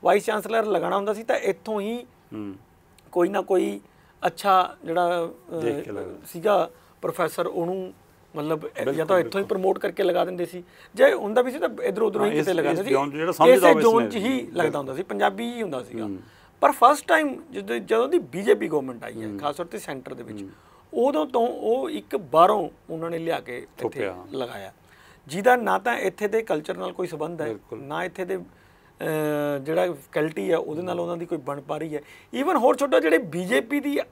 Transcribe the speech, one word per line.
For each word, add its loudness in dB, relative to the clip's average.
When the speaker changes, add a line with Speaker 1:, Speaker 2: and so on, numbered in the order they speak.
Speaker 1:
ਵਾਈਸ 4
ਚਾਂਸਲਰ 0
ਲਗਾਉਣਾ 0
ਹੁੰਦਾ -2
ਸੀ -6
ਤਾਂ 0
ਇੱਥੋਂ -4
ਹੀ -6
Speaker 2:
ਹੂੰ। -10
Speaker 1:
ਕੋਈ 2
ਨਾ -2
ਕੋਈ 0
ਅੱਛਾ 2
ਜਿਹੜਾ, 0
ਅਹ, -10
Speaker 2:
ਦੇਖ -2
ਕੇ -10
ਲੱਗਦਾ। -10
Speaker 1:
ਸੀਗਾ 2
ਪ੍ਰੋਫੈਸਰ -2
ਉਹਨੂੰ -4
ਮਤਲਬ -4
ਇਹ -8
ਜਾਂ -6
Speaker 2:
ਬਿਲਕੁਲ, 0
Speaker 1:
ਤਾਂ -2
ਇੱਥੋਂ 4
ਹੀ 4
Speaker 2:
ਬਿਲਕੁਲ। -2
Speaker 1:
ਪ੍ਰਮੋਟ 0
ਕਰਕੇ -2
ਲਗਾ 2
ਦਿੰਦੇ -4
ਸੀ, -12
ਜੇ 6
ਹੁੰਦਾ 0
ਵੀ 0
ਸੀ -8
ਤਾਂ -2
ਇੱਧਰੋਂ 0
ਉੱਧਰੋਂ 0
ਹੀ 2
Speaker 2:
ਹਾਂ, 0
ਇਸ, 2
Speaker 1:
ਕਿਤੇ 0
ਲਗਾ 2
Speaker 2:
ਇਸ 2
Speaker 1:
ਦਿੰਦੇ -4
ਸੀ। 2
Speaker 2:
ਜ਼ੋਨ 2
'ਚ -10
ਜਿਹੜਾ -2
ਸਮਝਦਾ 10
Speaker 1:
ਇਸੇ 10
Speaker 2:
ਹੋਵੇ 8
Speaker 1:
ਜ਼ੋਨ 8
Speaker 2:
ਇਸ -2
Speaker 1:
'ਚ -2
Speaker 2:
ਨੇ। -2
Speaker 1:
ਹੀ 0
ਲੱਗਦਾ -4
Speaker 2:
ਬਿਲਕੁਲ। 0
Speaker 1:
ਹੁੰਦਾ -6
ਸੀ, -6
ਪੰਜਾਬੀ -2
ਹੀ -8
ਹੁੰਦਾ -6
ਸੀਗਾ। -10
Speaker 2:
ਹੂੰ। -8
Speaker 1:
ਪਰ 6
ਫਸਟ 4
ਟਾਈਮ 2
ਜਦੋਂ, -6
ਜਦੋਂ 0
ਦੀ 2
ਬੀਜੇਪੀ 0
ਗਵਰਨਮੈਂਟ -4
ਆਈ -12
ਹੈ, -8
Speaker 2:
ਹੂੰ। -8
Speaker 1:
ਖਾਸ -4
ਤੌਰ -6
'ਤੇ -12
ਸੈਂਟਰ -12
ਦੇ -14
ਵਿੱਚ, -12
Speaker 2:
ਹੂੰ। -14
Speaker 1:
ਉਦੋਂ 2
ਤੋਂ 0
ਉਹ -2
ਇੱਕ -6
ਬਾਹਰੋਂ 4
ਉਹਨਾਂ -8
ਨੇ -6
ਲਿਆ -4
ਕੇ -12
ਇੱਥੇ -14
Speaker 2:
ਥੋਪਿਆ। -6
Speaker 1:
ਲਗਾਇਆ, -10
ਜਿਹਦਾ 4
ਨਾ 0
ਤਾਂ -2
ਇੱਥੇ -4
ਦੇ 0
ਕਲਚਰ -4
ਨਾਲ -8
ਕੋਈ -6
ਸੰਬੰਧ -8
ਹੈ, -4
Speaker 2:
ਬਿਲਕੁਲ। -10
Speaker 1:
ਨਾ -6
ਇੱਥੇ -8
ਦੇ, -6
ਅਹ, -4
ਜਿਹੜਾ 0
ਫੈਕਲਟੀ -2
ਹੈ 4
ਉਹਦੇ -4
ਨਾਲ -4
ਉਹਨਾਂ -4
ਦੀ -8
ਕੋਈ -6
ਬਣ -6
ਪਾ -6
ਰਹੀ -8
ਹੈ। -6
Even 2
ਹੋਰ 4
ਛੋਟਾ 2
ਜਿਹੜੇ 4
ਬੀਜੇਪੀ 0
ਦੀ -2